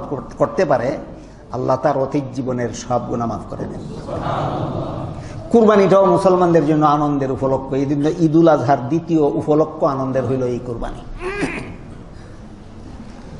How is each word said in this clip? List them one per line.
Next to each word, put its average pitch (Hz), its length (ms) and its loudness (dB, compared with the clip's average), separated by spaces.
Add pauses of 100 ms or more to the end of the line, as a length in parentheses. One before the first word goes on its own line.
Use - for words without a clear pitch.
কর-, - 280 -8
করতে 160 280 2
পারে, 135 320 0 (540)
আল্লাহ 131 240 0
তার 139 220 0
অতীত 135 260 -2 (120)
জীবনের 123 340 -4
সব 113 380 -4
গুনাহ 120 200 -4
মাফ 107 220 -8
করে - 160 -8
দেন। - 140 -10 (1700)
কুরবানিটাও 196 560 6
মুসলমানদের 175 600 4
জন্য 151 180 4
আনন্দের 147 460 2
উপলক্ষ। 131 420 -2
এই 135 120 0
দিন 147 340 0
ঈদুল 165 280 6
আজহার 135 400 4
দ্বিতীয় 160 340 0
উপলক্ষ 151 600 2
আনন্দের 131 440 0
হইল 127 160 0
এই 123 220 -2
কুরবানি। 123 360 -8 (2500)